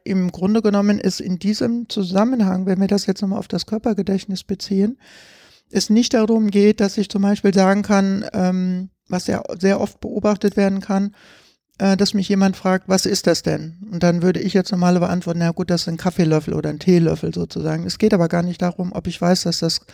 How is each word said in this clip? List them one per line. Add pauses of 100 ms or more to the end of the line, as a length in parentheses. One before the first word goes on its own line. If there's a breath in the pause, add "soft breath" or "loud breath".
im
Grunde
genommen
ist
in
diesem
Zusammenhang,
wenn
wir
das
jetzt
nochmal
auf
das
Körpergedächtnis
beziehen, (720 soft breath)
es
nicht
darum
geht,
dass
ich
zum
Beispiel
sagen
kann,
ähm, (200)
was
ja (160)
sehr
oft
beobachtet
werden
kann, (680 soft breath)
äh,
dass
mich
jemand
fragt,
„Was
ist
das
denn?“ (160)
Und
dann
würde
ich
jetzt
normalerweise
antworten,
„Na
gut,
das
ist
ein
Kaffeelöffel
oder
ein
Teelöffel
sozusagen.“
Es
geht
aber
gar
nicht
darum,
ob
ich
weiß,
dass
das (140 soft breath)